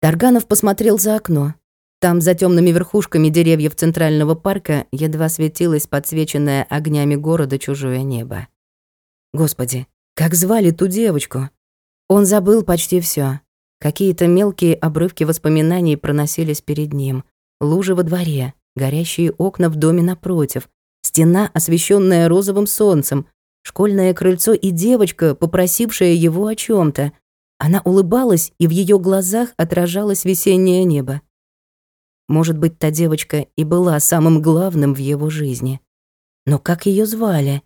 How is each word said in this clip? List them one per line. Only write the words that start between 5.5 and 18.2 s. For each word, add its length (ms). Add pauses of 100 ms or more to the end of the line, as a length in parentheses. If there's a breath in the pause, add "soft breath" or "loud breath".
подсвеченное 800
огнями 500
города 460
чужое 420
небо. 460 (840)
Господи, 540 (280)
как 200
звали 380
ту 160
девочку? 600 (600)
Он 180
забыл 380
почти 360
все. 380 (420)
Какие-то 460
мелкие 500
обрывки 480
воспоминаний 720
проносились 640
перед 320
ним. 280 (380)
Лужи 340
во 80
дворе, 520 (220)